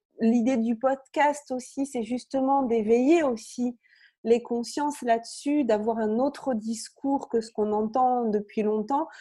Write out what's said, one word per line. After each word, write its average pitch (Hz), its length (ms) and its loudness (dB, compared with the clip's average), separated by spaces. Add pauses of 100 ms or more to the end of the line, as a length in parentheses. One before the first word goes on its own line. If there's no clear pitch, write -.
(200)
l'idée 233 380 4
du 226 200 0
podcast 277 760 0
aussi, 262 340 -6
c'est 247 180 -4
justement 262 600 0
d'éveiller 240 600 4
aussi 247 540 -4 (460)
les 226 180 4
consciences 285 640 -4
là-dessus, 247 600 0
d'avoir 220 360 0
un 220 180 0
autre 269 380 -2
discours 226 720 -4
que 233 100 0
ce 226 120 -6
qu'on 214 200 -2
entend 240 540 0
depuis 208 380 -2
longtemps, 214 440 -2 (140)